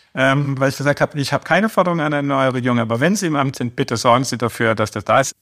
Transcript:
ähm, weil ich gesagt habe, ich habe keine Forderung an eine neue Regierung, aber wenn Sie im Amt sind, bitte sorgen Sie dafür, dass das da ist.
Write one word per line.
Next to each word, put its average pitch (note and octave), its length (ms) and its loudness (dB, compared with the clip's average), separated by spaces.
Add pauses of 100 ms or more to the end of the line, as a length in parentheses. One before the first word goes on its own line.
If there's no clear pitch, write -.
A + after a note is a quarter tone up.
(160)
ähm, C3+ 420 2
weil C3 120 2
ich - 60 -6
gesagt C#3 240 0
habe, D3+ 200 -2
ich C3+ 120 -4
habe C#3 120 -2
keine F#3+ 240 2
Forderung F3 320 0
an D3+ 120 -2
eine C#3+ 140 -2
neue C3+ 260 2
Regierung, B2 280 0
aber A2+ 180 -2
wenn E3 160 2
Sie F#3+ 140 -2
im D3+ 80 -2
Amt C#3 180 0
sind, A#2+ 220 -8
bitte C3 200 -2
sorgen B2 280 2
Sie B2 140 -6
dafür, A2+ 360 0
dass G#2+ 160 -2
das G#2 140 -8
da A#2 160 4
ist. - 220 -2